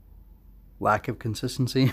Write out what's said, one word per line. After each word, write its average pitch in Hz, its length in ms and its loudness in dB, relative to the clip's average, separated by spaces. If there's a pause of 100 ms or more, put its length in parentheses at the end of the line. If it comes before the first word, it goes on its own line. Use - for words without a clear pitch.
(800)
lack 104 280 0
of 117 100 -4
consistency, 123 760 0